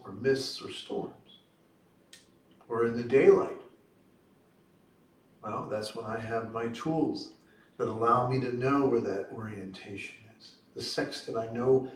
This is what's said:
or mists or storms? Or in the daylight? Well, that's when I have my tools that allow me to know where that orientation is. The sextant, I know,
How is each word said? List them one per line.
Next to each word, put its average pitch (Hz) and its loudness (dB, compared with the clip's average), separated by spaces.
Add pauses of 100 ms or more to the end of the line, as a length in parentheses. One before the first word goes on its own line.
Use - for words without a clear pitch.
or 98 -14
mists 127 0
or 101 -10
storms? - -8 (1600)
Or 117 2
in 117 -2
the 120 -2
daylight? - 6 (1800)
Well, 104 -6
that's 107 -4
when 110 -10
I 113 -4
have 113 -4
my 117 -4
tools - -2 (440)
that 120 0
allow 117 4
me 131 2
to 123 -2
know 135 2
where 117 4
that 98 -4
orientation 101 -10 (240)
is. - -20 (220)
The - -10
sextant, - -4
I 113 -4
know, 131 4